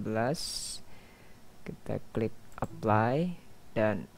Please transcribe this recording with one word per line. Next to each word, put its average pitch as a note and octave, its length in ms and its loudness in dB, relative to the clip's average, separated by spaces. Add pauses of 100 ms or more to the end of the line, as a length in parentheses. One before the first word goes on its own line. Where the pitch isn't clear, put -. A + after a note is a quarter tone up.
belas. A2 380 2 (1200)
Kita - 480 -6
klik A2+ 240 0 (240)
apply A#2+ 800 4 (400)
dan G#2+ 400 4